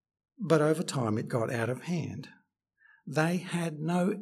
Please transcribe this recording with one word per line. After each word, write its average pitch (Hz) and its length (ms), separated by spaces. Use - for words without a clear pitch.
But 160 240
over 156 220
time 113 340
it 123 120
got 117 240
out 117 180
of 131 140
hand. 160 440
They 160 300
had 165 440
no 180 420